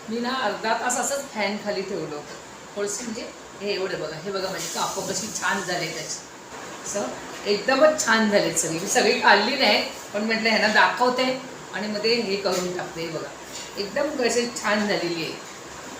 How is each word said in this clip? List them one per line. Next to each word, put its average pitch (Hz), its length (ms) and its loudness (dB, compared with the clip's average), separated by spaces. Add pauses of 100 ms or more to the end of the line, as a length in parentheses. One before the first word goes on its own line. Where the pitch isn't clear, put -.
मी 226 100 -2
ना 240 100 -2
अर्धा 226 440 0
तास 247 240 0
असंच 269 340 -2
फॅन 208 320 -2
खाली 196 180 -2
ठेवलं 160 340 -4
होतं. - 600 -14
थोडंसं 208 280 -4
म्हणजे 233 260 -6 (320)
हे 202 120 -2
एवढं 180 260 -2
बघा, 156 180 -6
हे 190 140 -6
बघा 185 200 -4
माझी 165 160 -6
कापं 190 340 -2
कशी 185 260 -4 (140)
छान 190 200 2
झाले 170 240 -2
त्याची. 156 340 -6 (680)
असं 202 160 -2 (440)
एकदमच 269 600 4
छान 220 240 6
झालेत 165 260 4
सगळी. 160 240 0
मी 196 80 -4
सगळी 240 320 4
काढली 220 360 6
नाही, 247 300 4 (280)
पण 208 80 -2
म्हटलं 220 280 2
ह्यांना 214 180 6
दाखवते 247 760 4 (320)
आणि 202 140 -4
मग 208 160 -2
ते 233 180 4
हे 196 140 0
करून 180 420 0
टाकते. 165 240 -6
हे 165 60 -4
बघा, 156 220 -6 (480)
एकदम 277 320 -2
कशी 240 420 2 (100)
छान 214 180 2
झालेली 170 440 0
आहे 135 100 -4 (680)